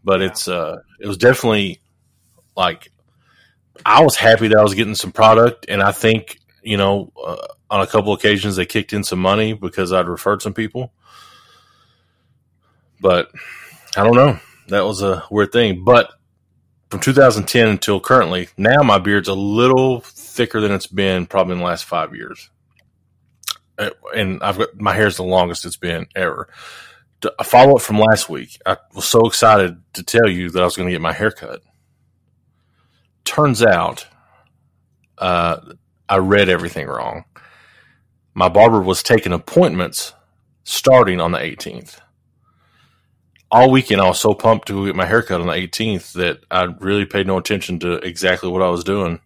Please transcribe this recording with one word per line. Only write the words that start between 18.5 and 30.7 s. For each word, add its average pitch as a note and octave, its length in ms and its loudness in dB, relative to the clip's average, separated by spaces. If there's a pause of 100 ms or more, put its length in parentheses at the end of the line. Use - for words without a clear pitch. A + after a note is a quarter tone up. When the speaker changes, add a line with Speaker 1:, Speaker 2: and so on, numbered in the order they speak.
Speaker 1:
now B2 280 2
my G#2 140 4
beard's G2+ 300 -2
a G2 60 -4
little B2 680 2
thicker - 600 -6
than G#2 100 0
it's G2 160 -4
been F#2 400 -2
probably F#2 280 -2
in F2+ 40 -6
the F2 60 -6
last E2+ 200 -6
five D#2+ 300 -6
years. - 340 -20 (1300)
Uh, G2+ 140 -6 (240)
and F#2+ 280 -4
I've F#2+ 160 -4
got, - 220 -6
my G2 140 -2
hair's G#2 220 0
the F#2 80 -8
longest F2+ 400 0
it's F2 120 -12
been E2+ 380 -8
ever. F2+ 340 -6 (720)
To, - 180 -6
a - 40 -4
follow-up C3 380 6
from G#2+ 160 -4
last A2 300 2
week, B1+ 360 -14
I F#2 120 -2 (180)
was G2 120 -8
so A2+ 200 4
excited G2+ 500 2 (180)
to F#2+ 100 -14
tell A2+ 240 2
you F2+ 220 -4
that F2+ 120 -2
I - 20 4
was F2 120 -2